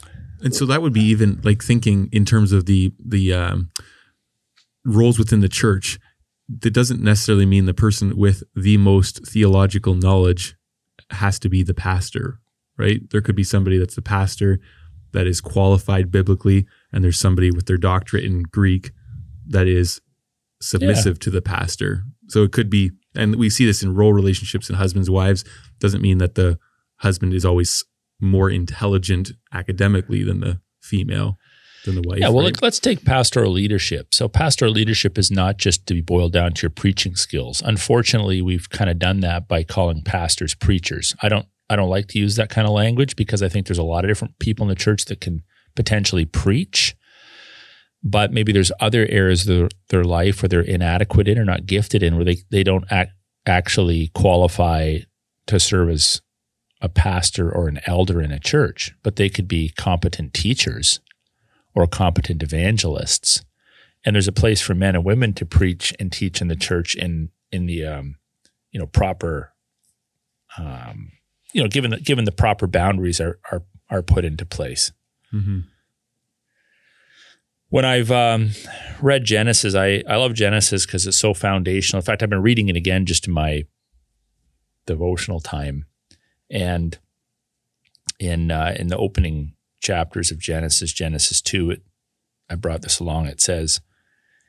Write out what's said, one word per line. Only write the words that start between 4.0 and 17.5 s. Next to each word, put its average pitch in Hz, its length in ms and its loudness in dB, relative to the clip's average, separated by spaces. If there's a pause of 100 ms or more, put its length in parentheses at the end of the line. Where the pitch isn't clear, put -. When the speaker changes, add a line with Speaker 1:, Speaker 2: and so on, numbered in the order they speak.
Speaker 1:
roles 117 340 4
within 110 220 2
the 98 80 4
church. - 500 0 (500)
That - 240 -4
doesn't 123 300 2
necessarily 104 440 4
mean 95 200 6
the 90 80 0
person 104 420 0
with 98 280 2 (100)
the 101 220 4
most 98 500 4
theological 98 680 2
knowledge 90 600 2 (560)
has 101 300 -2
to 101 80 -2
be 92 160 2
the 90 100 -2
pastor, - 640 -4 (400)
right? 104 220 0 (100)
There 107 100 0
could 104 140 0
be 98 80 0
somebody 95 360 2
that's 90 180 -2
the - 60 -10
pastor 98 580 0 (520)
that 92 140 0
is 90 140 -2
qualified 95 720 2
biblically, 98 540 2 (260)
and 101 100 0
there's 90 160 2
somebody 90 320 4